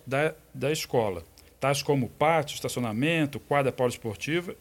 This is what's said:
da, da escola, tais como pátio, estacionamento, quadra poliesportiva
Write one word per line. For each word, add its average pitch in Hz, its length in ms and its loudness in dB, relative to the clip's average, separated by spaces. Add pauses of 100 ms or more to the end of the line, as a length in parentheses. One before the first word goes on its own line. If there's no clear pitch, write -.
da, 139 300 0 (180)
da 135 180 -2
escola, 107 520 -2 (360)
tais 139 220 0
como 135 260 2
pátio, 156 460 2
estacionamento, 131 840 -2
quadra 139 320 2
poliesportiva 127 880 -2